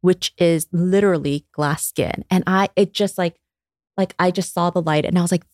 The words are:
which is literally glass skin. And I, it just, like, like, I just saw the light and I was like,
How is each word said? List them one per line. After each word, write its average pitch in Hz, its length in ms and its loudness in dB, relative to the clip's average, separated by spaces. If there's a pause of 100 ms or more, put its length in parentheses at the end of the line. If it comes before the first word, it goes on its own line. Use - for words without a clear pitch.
which 180 360 0
is 165 360 2
literally 175 800 0
glass 151 340 -2
skin. - 420 -4
And 185 160 2
I, 190 300 0
it 202 180 2
just, 202 260 -4
like, 175 180 -2 (600)
like, 190 220 -2
I 180 140 4
just 185 200 -4
saw 175 180 0
the 175 120 -2
light 151 220 0
and - 120 0
I 175 60 4
was 175 80 0
like, 175 240 -2